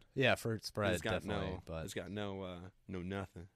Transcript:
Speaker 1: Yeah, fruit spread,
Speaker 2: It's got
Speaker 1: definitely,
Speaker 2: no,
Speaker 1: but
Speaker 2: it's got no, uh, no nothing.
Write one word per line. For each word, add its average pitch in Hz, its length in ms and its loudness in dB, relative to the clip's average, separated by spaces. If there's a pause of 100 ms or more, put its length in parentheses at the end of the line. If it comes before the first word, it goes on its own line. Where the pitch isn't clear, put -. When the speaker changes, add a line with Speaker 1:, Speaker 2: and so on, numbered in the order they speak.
(140)
Speaker 1:
Yeah, 123 220 6
fruit 113 280 0
spread, 101 280 4
Speaker 2:
It's 87 100 2
got 113 100 2 (100)
Speaker 1:
definitely, 101 280 0
Speaker 2:
no, 92 160 -4
Speaker 1:
but 80 180 -4
Speaker 2:
it's 98 100 -6
got 87 160 -6
no, 98 320 -4
uh, 90 140 -6 (300)
no 92 160 -4
nothing. 95 540 -4